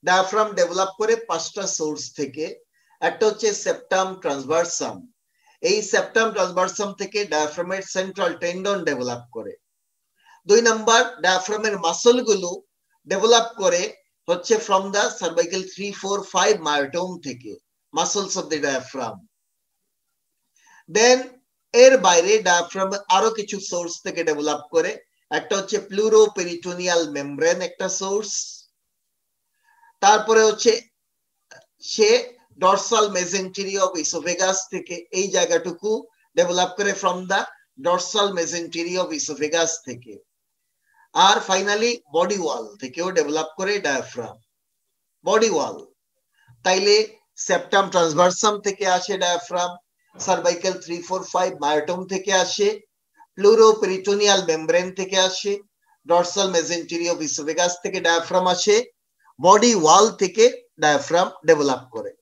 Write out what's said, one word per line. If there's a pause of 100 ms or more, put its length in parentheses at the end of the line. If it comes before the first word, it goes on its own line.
ডায়াফ্রাম (120)
ডেভেলপ
করে (160)
পাঁচটা (140)
সোর্স (160)
থেকে। (640)
একটা
হচ্ছে (140)
septum (160)
transversum। (760)
এই (140)
septum
transversum (120)
থেকে (140)
ডায়াফ্রামের (120)
সেন্ট্রাল (120)
টেন্ডন (120)
ডেভেলপ (120)
করে। (960)
দুই
নাম্বার (240)
ডায়াফ্রামের (100)
মাসলগুলো (640)
ডেভেলপ (140)
করে (460)
হচ্ছে (140)
from (120)
the (160)
cervical (100)
three,
four, (180)
five (100)
myotome (120)
থেকে, (460)
muscles
of
the
diaphragm। (1800)
Then (680)
এর (140)
বাইরে (140)
ডায়াফ্রাম (260)
আরো
কিছু (120)
source (120)
থেকে
develop (120)
করে। (460)
একটা
হচ্ছে (120)
pleuroperitoneal (160)
membrane
একটা (120)
source, (1700)
তারপরে
হচ্ছে (1200)
সে (540)
dorsal (120)
mesentery (100)
of (120)
esophagus (140)
থেকে (240)
এই
জায়গাটুকু (480)
develop
করে (100)
from (140)
the (460)
dorsal (120)
mesentery
of (120)
esophagus (160)
থেকে। (1120)
আর (100)
finally (240)
বডি
ওয়াল (160)
থেকেও (100)
ডেভেলপ (100)
করে (140)
ডায়াফ্রাম, (920)
বডি
ওয়াল। (880)
তাইলে (520)
septum
transversum (100)
থেকে (120)
আসে (100)
ডায়াফ্রাম, (540)
cervical (100)
three,
four, (140)
five (100)
myotome
থেকে (120)
আসে, (640)
pleuroperitoneal (100)
membrane
থেকে (120)
আসে, (560)
dorsal (100)
mesentery
of (100)
esophagus (100)
থেকে
ডায়াফ্রাম (100)
আসে, (680)
বডি (120)
ওয়াল (160)
থেকে (380)
ডায়াফ্রাম (220)
ডেভেলপ (120)
করে। (100)